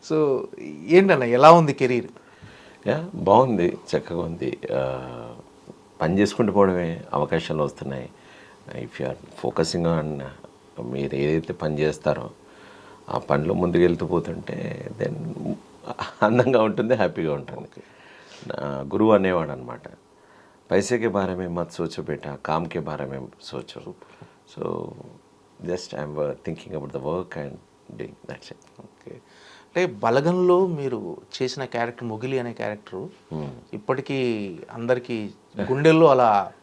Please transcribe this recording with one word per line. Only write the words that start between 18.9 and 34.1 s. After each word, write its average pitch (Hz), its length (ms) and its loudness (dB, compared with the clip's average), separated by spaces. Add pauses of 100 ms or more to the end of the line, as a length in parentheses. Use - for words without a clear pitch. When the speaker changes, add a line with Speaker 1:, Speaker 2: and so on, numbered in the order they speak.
Speaker 2:
అనేవాడు 92 400 4
అనమాట, 64 300 -12 (880)
"పైసేకే 107 360 2
బారమే 92 400 -2
మత్ 87 260 -6
సోచో 82 300 -6
బేటా, 73 420 -8
కామ్కే 82 340 -2
బారమే 71 480 -8 (140)
సోచో." - 520 -14 (680)
So, 50 300 -6 (800)
just 90 240 -8
I'm, 76 220 -8
uh, 73 180 -4
thinking - 380 -10
about 73 200 -8
the 69 120 -10
work 78 440 -6
and 69 60 -12 (460)
doing, - 160 -12 (140)
that's - 220 -16
it. - 300 -20
Speaker 1:
ఓకే. - 320 -20
అంటే, - 720 -6
బలగంలో 170 840 2
మీరు 123 500 -6 (240)
చేసిన 131 240 -4
క్యారెక్టర్, 120 420 -6
మొగిలి 127 320 -6
అనే 120 140 -8
క్యారెక్టర్ 107 460 -8
Speaker 2:
Hmm. 80 480 -10 (260)
Speaker 1:
ఇప్పటికీ 120 840 -4 (160)